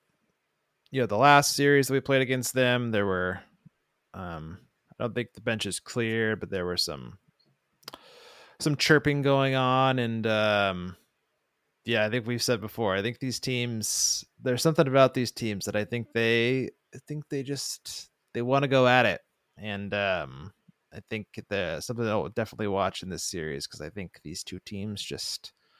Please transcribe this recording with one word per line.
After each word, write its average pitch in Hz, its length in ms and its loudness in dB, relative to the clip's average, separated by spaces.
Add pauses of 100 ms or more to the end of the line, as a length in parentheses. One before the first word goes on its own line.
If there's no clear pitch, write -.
(880)
you 131 100 -4
know, 120 80 2
the 101 100 0
last 143 380 8
series 143 320 4
that 135 60 -2
we 135 80 2
played 135 200 2
against 127 320 -2
them, 123 380 2
there 101 140 2
were, 92 360 -2 (720)
um, 85 460 -12 (400)
I 117 40 -4
don't 113 120 -6
think 117 180 -6
the 101 80 -18
bench 110 240 -4
is 95 140 -6
clear, 113 560 -2
but 85 140 -10
there 92 160 -4
were 90 120 -4
some, 67 400 -6 (1400)
some 151 160 0
chirping 143 460 4
going 135 340 2
on, 131 440 4
and, 113 280 -2
um, 101 720 2 (880)
yeah, 110 200 2
I 107 40 0
think 113 180 -2
we've 120 160 -2
said 120 180 0
before, 107 320 -2
I 98 80 0
think 113 180 -4
these 127 200 -6
teams, 120 840 -2 (180)
there's 127 180 0
something 160 260 4
about 131 260 6
these 127 180 -2
teams 104 340 -6
that 104 120 -4
I 104 80 0
think 117 280 -6
they, 117 560 2 (240)
I - 40 -16 (100)
think 151 220 -12
they 139 120 -4
just, - 680 -10 (240)
they 117 80 -4
wanna 135 260 2
go 131 180 6
at 123 200 6
it, 101 160 2 (360)
and, 101 360 -6
um, 90 580 -2 (420)
I - 60 -14 (100)
think 107 180 -8 (200)
the, 87 320 -4
something 117 260 -6
I'll 104 220 0
definitely 110 400 -6
watch 95 340 -2
in 92 80 -12
this 85 140 -8
series, 78 420 -6
'cause - 140 -16
I 76 100 -10
think - 340 -14
these 82 200 -12
two 90 160 -12
teams 101 420 -10
just - 520 -10 (260)